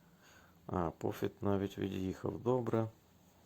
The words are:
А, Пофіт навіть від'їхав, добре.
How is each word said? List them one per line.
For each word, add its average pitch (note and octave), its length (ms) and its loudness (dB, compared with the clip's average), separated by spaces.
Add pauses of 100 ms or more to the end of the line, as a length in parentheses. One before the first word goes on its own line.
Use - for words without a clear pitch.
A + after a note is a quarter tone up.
(680)
А, F2 240 2
Пофіт - 520 -4
навіть G2 360 0
від'їхав, F#2+ 640 -2
добре. A#2 480 2 (580)